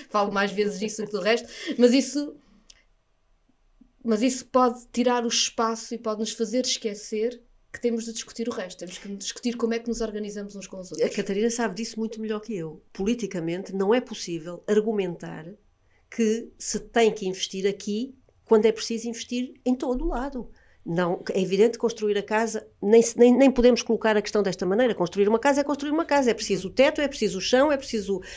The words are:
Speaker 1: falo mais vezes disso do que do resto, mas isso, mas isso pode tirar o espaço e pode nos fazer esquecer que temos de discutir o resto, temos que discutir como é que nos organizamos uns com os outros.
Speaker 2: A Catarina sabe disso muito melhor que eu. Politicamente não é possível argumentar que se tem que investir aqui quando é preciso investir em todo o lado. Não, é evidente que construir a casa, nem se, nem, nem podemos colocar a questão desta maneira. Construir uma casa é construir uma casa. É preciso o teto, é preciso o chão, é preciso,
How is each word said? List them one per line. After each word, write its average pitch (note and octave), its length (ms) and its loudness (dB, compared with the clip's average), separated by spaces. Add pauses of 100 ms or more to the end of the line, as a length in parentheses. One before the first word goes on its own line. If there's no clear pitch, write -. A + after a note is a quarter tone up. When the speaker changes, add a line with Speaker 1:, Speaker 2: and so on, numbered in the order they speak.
Speaker 1:
falo G3+ 220 0
mais G3 200 0
vezes G3 280 -2
disso G#3+ 220 -6
do G3+ 60 -8
que - 40 -16
do G3 100 -4
resto, A#3 260 0 (300)
mas A#3+ 160 8
isso, C#4+ 420 0 (1700)
mas A3 180 2
isso B3+ 260 0
pode B3 440 2
tirar A#3+ 320 2
o A#3 40 -2
espaço A3+ 640 -2
e A3+ 40 -6
pode A3 220 -6
nos A3 120 -4
fazer A#3 340 -2
esquecer A3 760 -6 (300)
que - 80 -16
temos A#3 260 -2
de A3+ 80 -10
discutir A3+ 340 -10
o A#3+ 40 -4
resto, G3 280 -10
temos - 180 -14
que - 180 -16
discutir - 400 -6
como A#3 180 -2
é A3+ 60 -2
que A#3 80 -10
nos A3+ 140 -4
organizamos G#3 540 -8
uns F#3+ 120 -14
com F#3+ 120 -14
os F3+ 120 -16
outros. - 160 0
Speaker 2:
A A#3+ 80 -8
Catarina G#3 360 0
sabe A3+ 240 -4
disso A3 240 -8
muito A3 200 -6
melhor G#3+ 200 -4
que G#3+ 160 -8
eu. D#3+ 360 -8
Politicamente F#3+ 840 -4
não G3 180 2
é B3+ 80 4
possível F3 640 -10
argumentar F#3 800 -2 (640)
que A3+ 480 0
se - 220 -6
tem A3+ 320 2
que F#3+ 160 -6
investir F#3+ 400 -4
aqui G#3 480 -4 (280)
quando A3 220 6
é A3 60 6
preciso A3+ 360 -6
investir B3 460 -6 (100)
em B3+ 120 2
todo B3+ 300 -4
o - 20 -2
lado. B3+ 420 -6 (340)
Não, F3+ 380 -2 (100)
é - 80 -2
evidente G3 340 4
que - 40 -12
construir G#3+ 400 -2
a G3 60 -2
casa, G#3+ 420 -2 (160)
nem G#3+ 200 8
se, A3+ 180 -2
nem, B3 180 10
nem C4+ 140 8
podemos B3 320 6
colocar A3 340 2
a G#3 40 4
questão G#3 200 0
desta F#3+ 240 -2
maneira. G#3+ 300 2
Construir G3 320 2
uma A3+ 100 4
casa C#4 240 2
é - 20 -2
construir C#4+ 280 -4
uma D#4+ 140 0
casa. C#4 260 2
É - 20 0
preciso F#3 360 -4
o - 20 -12
teto, D4+ 280 4
é C#4+ 80 0
preciso G3 300 -2
o F#3 40 -6
chão, C4+ 300 4
é C#4 60 2
preciso, G3 440 -4 (160)